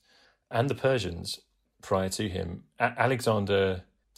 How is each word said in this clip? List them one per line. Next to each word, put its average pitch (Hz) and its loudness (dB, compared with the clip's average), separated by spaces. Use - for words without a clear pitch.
and 127 0
the 120 -2
Persians 98 -2
prior 95 0
to 107 -4
him, 90 -6
A-, 120 0
Alexander 101 2